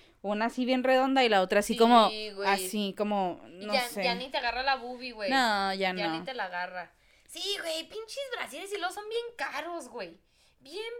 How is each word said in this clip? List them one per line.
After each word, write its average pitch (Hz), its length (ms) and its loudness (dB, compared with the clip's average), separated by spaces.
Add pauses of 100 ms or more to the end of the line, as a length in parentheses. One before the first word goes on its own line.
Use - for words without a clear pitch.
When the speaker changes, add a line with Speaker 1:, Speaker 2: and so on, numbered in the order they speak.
(200)
Speaker 1:
una 208 260 -2
así 240 200 -2
bien 254 180 2
redonda 262 400 6
y 233 60 4
la 202 100 6
otra 185 200 4
así 214 120 -2
Speaker 2:
Sí, 185 60 0
Speaker 1:
como, 226 320 8
Speaker 2:
güey. 208 360 -6
Speaker 1:
así 196 520 0
como, 202 420 0 (180)
Speaker 2:
Y 190 60 -12
Speaker 1:
no 208 80 -2
Speaker 2:
ya, 262 160 4
Speaker 1:
sé. 208 160 -4
Speaker 2:
ya 240 100 0
ni 262 140 -8
te 262 80 -6
agarra 247 260 -2
la 269 140 2
boobie, 247 360 -10
güey. 214 180 -4
Speaker 1:
No, 214 420 2
ya 190 220 0
Speaker 2:
Ya 180 140 -2
Speaker 1:
no. 160 100 -2
Speaker 2:
ni 175 80 -8
te 262 80 -8
la 226 100 -4
agarra. 180 480 -8 (340)
Sí, 330 160 -14 (200)
güey, 320 260 -6
pinches 440 300 -10 (180)
brasieres 339 340 -10
y 403 60 -6
luego 349 160 -4
son 403 160 -12
bien 466 160 -4 (140)
caros, 302 500 -8
güey. 185 300 -12 (420)
Bien 320 240 -10 (160)